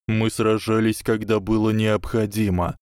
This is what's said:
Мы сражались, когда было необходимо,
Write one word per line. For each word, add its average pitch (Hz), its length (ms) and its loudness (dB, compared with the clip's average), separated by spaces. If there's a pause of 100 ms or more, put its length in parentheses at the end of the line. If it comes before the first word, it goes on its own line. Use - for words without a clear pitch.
Мы 110 220 0
сражались, 110 720 0
когда 107 360 0
было 107 320 0
необходимо, 107 1120 0